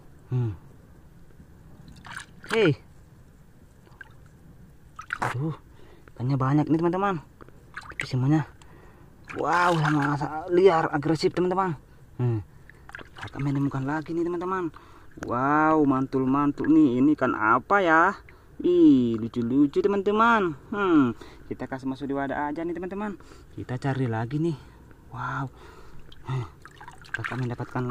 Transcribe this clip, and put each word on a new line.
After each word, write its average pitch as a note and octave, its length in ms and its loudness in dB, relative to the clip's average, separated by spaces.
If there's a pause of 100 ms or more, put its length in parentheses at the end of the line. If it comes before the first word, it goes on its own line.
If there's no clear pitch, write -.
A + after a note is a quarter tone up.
(320)
Hmm. A#2 240 -2 (1900)
Hey. G3+ 320 2 (2500)
Aduh, D3 320 -4 (640)
ikannya B2+ 240 -2
banyak C#3+ 320 2
nih, D#3+ 80 2
teman-teman. F3+ 400 -2 (560)
Tapi - 320 -12
semuanya, C#3 400 0 (880)
wow, E3+ 400 2
sama, D3 400 0
sama D3+ 320 -8
liar, F3 400 6
agresif, D#3+ 480 -2
teman-teman. F3+ 400 0 (400)
Hmm. A#2+ 240 -2 (800)
Kakak - 240 -10
menemukan C#3 400 -2
lagi D#3 320 -6
nih, E3+ 80 -2
teman-teman. F3 480 -4 (560)
Wow, D3+ 560 2
mantul-mantul C3+ 880 0
nih. D3 320 6
Ini D3+ 80 6
ikan C3 240 0
apa B2 480 2
ya? E3+ 320 4 (480)
Ih, C#3 560 6
lucu-lucu, C3 640 0
teman-teman. G3+ 720 2 (160)
Hmm, E3 400 4 (400)
kita B2+ 160 -8
kasih C3 240 -6
masuk C3 160 -8
di C#3 80 -4
wadah C#3 320 -4
aja D#3 160 -6
nih, F3 80 -6
teman-teman. F#3+ 480 -8 (320)
Kita G#2+ 240 -8
cari C3 320 -4
lagi A#2 320 -4
nih. E3 160 -2 (560)
Wow. C3 400 -8 (760)
Hmm, B2+ 200 -6 (640)
kakak A#2+ 260 -8
mendapatkan B2+ 520 -6